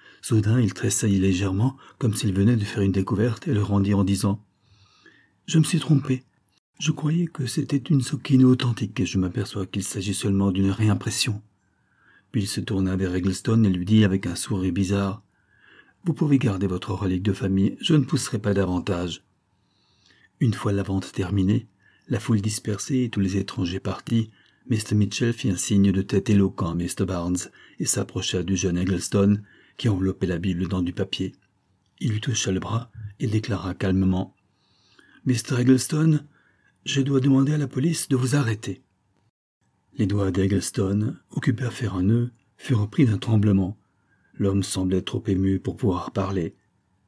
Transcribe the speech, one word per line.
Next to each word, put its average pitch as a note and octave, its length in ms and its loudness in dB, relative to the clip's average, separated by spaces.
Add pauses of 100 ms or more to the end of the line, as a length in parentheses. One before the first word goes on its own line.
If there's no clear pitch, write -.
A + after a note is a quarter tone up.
(220)
Soudain, A2 400 2
il G2+ 120 0
tressaillit G#2+ 460 0
légèrement, F#2+ 560 0 (220)
comme G#2+ 160 0
s'il G#2+ 200 -2
venait G2 220 4
de G#2+ 80 0
faire G#2 200 -2
une G2 100 2
découverte, G#2+ 560 0
et D3 40 0
le G2+ 100 2
rendit G2+ 300 2
en G2 120 4
disant : « G2 360 0 (1080)
Je D#3+ 120 4
me D#3 60 6
suis E3 140 0
trompé. C3+ 440 0 (560)
Je D3 120 -2
croyais D#3+ 360 0
que C#3 180 -8
c'était C3+ 300 -2
une C#3 260 2
Sokino B2+ 480 4
authentique, A#2+ 520 0
et F#2+ 40 0
je G2 120 -2
m'aperçois F#2+ 480 -2
qu'il F#2+ 180 -6
s'agit G2 300 -4
seulement G2 380 0
d'une G2 180 2
réimpression. » G#2+ 720 0 (880)
Puis G#2 120 0
il F#2+ 40 -4
se - 140 -6
tourna F#2+ 340 -2
vers F#2 180 -2
Eggleston F#2+ 520 2
et G2+ 40 4
lui F2+ 140 0
dit G#2+ 220 6
avec F#2+ 200 2
un F2 100 -4
sourire F#2+ 360 -4
bizarre : « G2 500 -2 (840)
Vous E3 80 0
pouvez C#3+ 260 2
garder G2 280 0
votre F2+ 260 -6
relique F#2 280 -2
de G2 120 2
famille, F#2+ 480 0
je - 120 0
ne C#3+ 120 4
pousserai - 340 -2
pas G#2 140 0
davantage. » F2+ 720 -2 (1120)
Une A#2 140 2
fois - 180 -4
la G2+ 120 0
vente F#2+ 280 -4
terminée, G2 560 0 (400)
la A2 140 -2
foule A2 200 0
dispersée A2 600 -4
et A#2 60 -4
tous G#2+ 100 -4
les F#2+ 160 0
étrangers F#2+ 460 -4
partis, A2 500 -2 (380)
Mister A2 260 0
Mitchell G#2 380 2
fit - 160 -4
un F2+ 80 0
signe G2 340 4
de F#2+ 100 2
tête F#2+ 280 0
éloquent G2 420 2
à E2 40 -4
Mister F2 300 -2
Barnes F2+ 320 -2 (420)
et E3+ 60 -4
s'approcha - 560 -4
du F#2 140 -2
jeune F2 220 0
Eggleston, G2 640 2 (360)
qui A#2+ 120 0
enveloppait F#2+ 380 0
la F2 120 -2
Bible F2+ 280 -2
dans F#2 140 -2
du F2+ 120 -2
papier. F#2+ 400 -6 (680)
Il A#2 140 -2
lui G#2+ 80 -4
toucha G#2 300 -2
le F#2+ 80 0
bras - 320 -6 (280)
et - 80 -2
déclara G#2+ 480 -4
calmement : « F#2+ 600 0 (880)
Mister B2 340 -2
Eggleston, D3 600 2 (600)
je - 180 -2
dois C3+ 180 2
demander C3+ 340 4
à D#3 40 0
la C#3+ 100 -2
police D#3 420 -2
de C#3 60 2
vous B2+ 200 0
arrêter. » A2+ 480 -2 (1120)
Les G#2+ 120 0
doigts G2+ 240 0
d'Eggleston, G2 840 0 (160)
occupés B2 340 -2
à A2+ 60 -4
faire F#2+ 240 -6
un F#2 80 0
nœud, A#2+ 280 2 (260)
furent G#2 320 0
pris D3+ 160 2
d'un G#2 140 2
tremblement. G2+ 580 2 (560)
L'homme G2 300 0
semblait F#2 400 -2
trop - 240 -6
ému F#2+ 320 2
pour - 180 -6
pouvoir F2+ 340 -2
parler. F#2+ 440 -4 (520)